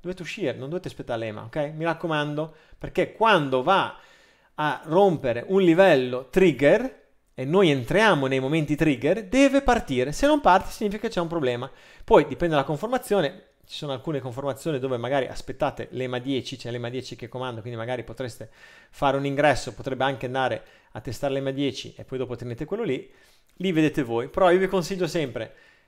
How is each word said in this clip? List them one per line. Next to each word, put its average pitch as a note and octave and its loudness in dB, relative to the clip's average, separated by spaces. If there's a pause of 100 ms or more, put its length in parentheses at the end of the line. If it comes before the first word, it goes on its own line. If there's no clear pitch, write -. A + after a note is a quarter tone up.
dovete F3+ -10
uscire, D3+ -4
non C3 -12
dovete F3+ -8
aspettare B2 -8
l'E A2+ -6
M G#2+ -12
A, G#2+ -12
ok? D3 -6
Mi D#3 -8
raccomando, D#3 -4 (260)
perché C#3 -2
quando D3+ 2
va D#3 0 (580)
a D3+ -2
rompere D3+ 2
un F#3+ 4
livello D#3+ 4
trigger, F#3 4 (260)
e C3 -8
noi E3 4
entriamo C#3+ 2
nei C3+ 0
momenti D3 0
trigger, D#3 2
deve C4+ 4
partire. D3 0
Se C#4 0
non D4+ 4
parte C#4+ 4
significa G#3+ -6
che A3+ -8
c'è - -2
un E3+ -2
problema. C3 -2 (360)
Poi D#3+ 8
dipende D#3 -2
dalla C#3 2
conformazione, G3+ -2 (180)
ci - -18
sono D3 -8
alcune C3+ -4
conformazioni C3 -6
dove C3 -2
magari B2+ -2
aspettate B2 -6
l'ema B2+ -6
dieci, B2+ -4
c'è A#2+ -10
l'ema A#2+ -6
dieci B2 -10
che A#2+ -14
comanda, B2 -8
quindi A#2 -10
magari A#2 -6
potreste A#2 -12 (420)
fare C#3 0
un C#3 -2
ingresso, C#3 2
potrebbe B2+ -4
anche C3+ -4
andare B2+ -2 (280)
a A2+ -12
testare C#3 -6
l'ema C3+ -4
dieci C3+ -6
e A2 -18
poi C3 -8
dopo B2 -6
tenete A#2+ -10
quello G#3 -6
lì, C#3+ -4 (440)
lì F#3 -2
vedete D#3 2
voi. A#2 -2
Però F#3 4
io F3+ 6
vi F#3+ 2
consiglio F#3 -2
sempre, C3 -6 (340)